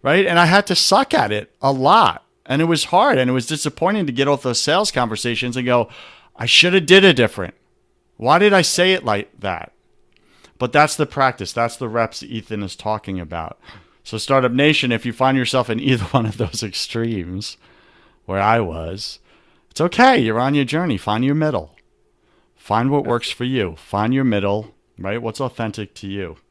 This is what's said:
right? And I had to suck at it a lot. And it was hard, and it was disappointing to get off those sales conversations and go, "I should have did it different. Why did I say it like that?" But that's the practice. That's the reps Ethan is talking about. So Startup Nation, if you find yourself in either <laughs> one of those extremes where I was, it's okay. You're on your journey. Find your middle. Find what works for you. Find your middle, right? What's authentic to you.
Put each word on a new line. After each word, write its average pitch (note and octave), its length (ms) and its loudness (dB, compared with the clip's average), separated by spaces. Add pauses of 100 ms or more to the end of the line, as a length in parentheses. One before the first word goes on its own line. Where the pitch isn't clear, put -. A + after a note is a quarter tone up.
right? E3+ 240 2
And F3 120 2
I F3 60 6
had G3 220 2
to F#3 80 0
suck - 380 2
at A2+ 180 2
it G#2 300 -6
a C3+ 100 2
lot. C3+ 540 2 (200)
And C#3 160 0
it E3 40 2
was E3 200 0
hard, G#3 320 2
and B2+ 120 2
it B2+ 40 0
was B2+ 140 -2
disappointing E3 600 -2
to C3 60 -6
get C3+ 140 0
off C#3 160 0
those B2 180 -2
sales F#3+ 300 0
conversations A#2+ 680 -4
and B2 80 -4
go, B2 240 2 (460)
"I A#2 120 -8
should F3 260 4
have F#3 120 2
did F#3+ 180 8
it F3 120 8
different. G#2 400 -2 (640)
Why C#3 220 4
did G3+ 140 4
I F#3+ 100 4
say F#3 300 2
it F3+ 120 -4
like G#2 240 -2 (120)
that?" F#2 320 -8 (840)
But B2 140 -2
that's D3+ 240 4
the D3+ 100 0
practice. B2+ 480 -2
That's A#2 240 -2
the A#2+ 120 -8
reps A2+ 340 -4
Ethan A2 400 -8
is F#2+ 120 -10
talking G#2 440 -8
about. E2 400 -10 (440)
So - 140 -10
Startup B2+ 340 0
Nation, C#3 400 2
if A2+ 140 -4
you A#2 80 -6
find C3 240 0
yourself B2+ 320 -2
in A2+ 100 -2
either B2 240 0
<laughs> F2 80 -8
one A#2+ 140 0
of G#2+ 120 -6
those G#2+ 260 -6
extremes G2+ 960 -8 (680)
where F#2+ 160 -4
I A2 200 4
was, E2+ 580 -8 (520)
it's - 100 -6
okay. A#3+ 380 4
You're A2 200 0
on C3+ 160 0
your C#3 100 2
journey. D3+ 320 -2
Find A2 280 -2
your C#3+ 100 0
middle. C#3+ 420 -2 (800)
Find A#2 360 0
what C#3+ 140 0
works A#2+ 260 -4
for - 140 -8
you. G#2+ 320 -4
Find G#2+ 360 -2
your C3+ 120 0
middle, G#2 500 -2 (240)
right? G2+ 220 -6
What's A2+ 200 -8
authentic A2+ 540 -8
to G2+ 120 -14
you. F#2+ 300 -10 (140)